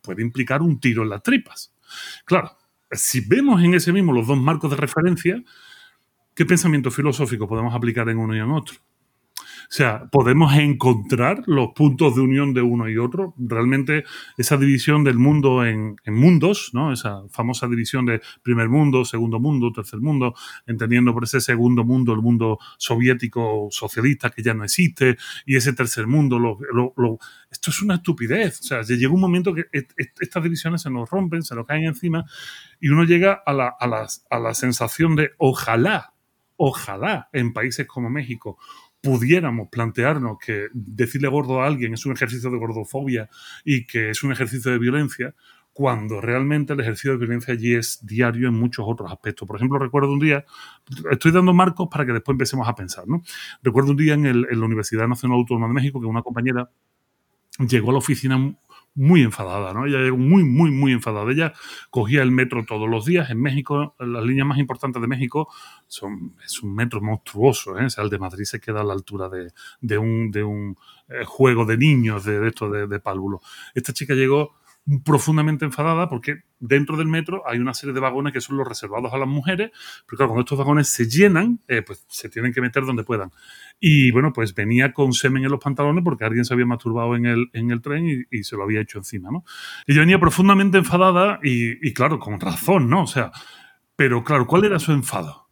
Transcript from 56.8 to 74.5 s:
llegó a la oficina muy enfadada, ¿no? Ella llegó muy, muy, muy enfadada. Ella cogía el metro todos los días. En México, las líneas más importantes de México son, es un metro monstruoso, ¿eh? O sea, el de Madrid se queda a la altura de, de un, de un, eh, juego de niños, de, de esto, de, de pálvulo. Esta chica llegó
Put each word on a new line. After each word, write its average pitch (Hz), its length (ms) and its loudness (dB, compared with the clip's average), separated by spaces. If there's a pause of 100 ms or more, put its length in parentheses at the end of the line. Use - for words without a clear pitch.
llegó 117 220 2
a - 20 2
la 135 60 2
oficina 131 380 0 (580)
muy 147 280 6
enfadada, 98 500 -2
¿no? 120 140 -6
Ella 139 120 0
llegó 131 180 0
muy, 156 260 6
muy, 151 300 4
muy 135 200 2
enfadada. 113 380 -2
Ella 156 220 -2 (380)
cogía 127 320 2
el 127 100 2
metro 123 320 0
todos 110 240 -4
los 113 160 0
días. 151 260 0
En 113 100 -2
México, 143 600 -2
las 120 240 -6
líneas 135 220 2
más 139 120 0
importantes 127 420 -4
de 113 60 -4
México 135 420 -4 (380)
son, - 480 -14 (100)
es - 180 -12
un 101 120 -8
metro 117 260 -4
monstruoso, 107 800 -2
¿eh? 123 60 0
O 131 60 -2
sea, 104 120 -6
el 104 80 -2
de 98 80 -4
Madrid 95 260 -10
se 104 160 -10
queda 107 200 -6
a 104 40 -4
la 98 100 -4
altura 95 340 -8
de, 90 240 -12 (280)
de 107 180 -2
un, 113 340 -2
de 104 100 -4
un, 104 340 -6 (320)
eh, 127 160 -10
juego 120 400 2
de 110 120 0
niños, 117 480 2
de, 104 160 -2
de 113 80 0
esto, 110 220 -6
de, 104 180 -4
de 101 100 -6
pálvulo. 95 420 -6 (320)
Esta 131 200 -6
chica 135 220 -4
llegó 135 420 0 (480)